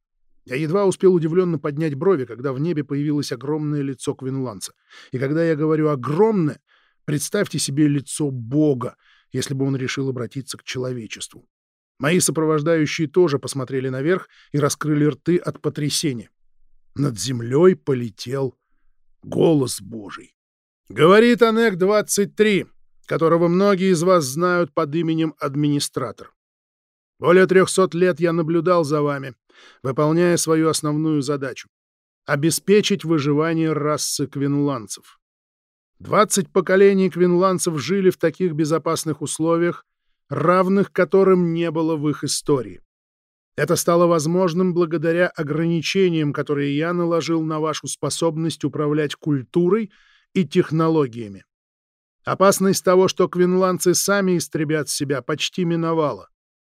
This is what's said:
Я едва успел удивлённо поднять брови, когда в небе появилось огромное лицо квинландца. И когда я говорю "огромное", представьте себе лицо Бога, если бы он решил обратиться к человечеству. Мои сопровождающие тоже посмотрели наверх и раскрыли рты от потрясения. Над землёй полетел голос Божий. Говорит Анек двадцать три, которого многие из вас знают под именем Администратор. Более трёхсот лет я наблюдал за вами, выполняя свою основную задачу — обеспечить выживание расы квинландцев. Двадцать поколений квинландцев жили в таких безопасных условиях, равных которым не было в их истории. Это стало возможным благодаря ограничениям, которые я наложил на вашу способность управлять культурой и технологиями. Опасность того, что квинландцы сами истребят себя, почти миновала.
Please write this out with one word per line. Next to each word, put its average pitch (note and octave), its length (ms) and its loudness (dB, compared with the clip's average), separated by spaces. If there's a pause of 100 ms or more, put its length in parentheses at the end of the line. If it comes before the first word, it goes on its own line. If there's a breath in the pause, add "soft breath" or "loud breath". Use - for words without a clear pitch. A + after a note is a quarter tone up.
(440)
Я B2+ 100 -10
едва D#3+ 320 0
успел F#3 280 4
удивлённо E3 440 0
поднять D3+ 380 -4
брови, D3+ 280 0
когда B2+ 280 -8
в B2+ 80 -6
небе D3+ 240 -2
появилось D3 480 -4
огромное D3 500 -4
лицо C#3 320 -6
квинландца. B2+ 600 -8 (360 loud breath)
И B2+ 80 -6
когда D3 260 -2
я D#3+ 120 0
говорю D#3 320 0
"огромное", D3+ 720 0 (440)
представьте D3+ 540 -2
себе D3 300 2
лицо C#3+ 420 -2
Бога, B2+ 640 0 (360 soft breath)
если C3 220 -6
бы C3+ 100 -2
он C#3 100 0
решил C3+ 340 -4
обратиться B2 480 -8
к - 60 -20
человечеству. - 840 -10 (500)
Мои D#3+ 220 2
сопровождающие D#3 880 0
тоже D#3+ 300 4
посмотрели C3 500 -6
наверх C#3+ 400 -4 (240 soft breath)
и D3 60 0
раскрыли D3 480 0
рты D#3 320 0
от - 220 -8
потрясения. C#3+ 720 -4 (640)
Над C3 240 -2
землёй C3 560 2
полетел B2+ 840 -6 (640)
голос D3 580 0
Божий. G2+ 560 -16 (520)
Говорит G#3 540 6
Анек A3+ 340 4
двадцать G3+ 600 0
три, G#3 300 2 (400)
которого E3 420 2
многие F#3+ 440 2
из D#3+ 100 2
вас F3+ 220 4
знают E3+ 500 -2
под D#3 200 -2
именем D#3+ 440 -2
Администратор. C#3+ 920 -4 (880)
Более F3 280 6
трёхсот F3+ 480 2
лет F3 260 0
я E3+ 120 0
наблюдал E3+ 520 0
за D3 160 -2
вами, C#3 340 -4 (480 soft breath)
выполняя D#3 540 2
свою D#3+ 320 0
основную D3+ 540 -2
задачу — C3+ 460 -8 (580)
обеспечить E3 800 2
выживание D#3+ 680 0
расы D3 540 -4
квинландцев. C#3+ 920 -4 (800)
Двадцать F#3 540 0
поколений F#3+ 560 4
квинландцев F3 720 0
жили F#3 300 0
в - 80 0
таких E3+ 340 -2
безопасных D#3 680 -2
условиях, E3 640 -2 (420)
равных F#3 640 2
которым F#3 640 2
не E3+ 160 -2
было D#3+ 260 -2
в D3 140 -4
их - 120 -8
истории. A#2+ 600 -4 (760)
Это D3+ 200 0
стало F3 300 2
возможным E3+ 680 2
благодаря E3+ 540 0
ограничениям, E3 1080 0
которые C#3+ 420 -2
я E3 160 -2
наложил E3 500 0
на D#3 180 -4
вашу D3+ 260 -6
способность D#3+ 760 -4
управлять D3 500 -2
культурой F3 760 0 (440 soft breath)
и F#3 120 2
технологиями. D3 1000 -2 (800)
Опасность F#3+ 580 2
того, F#3 240 6
что F3+ 200 0
квинландцы F3+ 640 2
сами G3 420 0
истребят D#3 540 -4
себя, C#3 320 -4
почти D#3 420 -4
миновала. E3 640 -2 (380)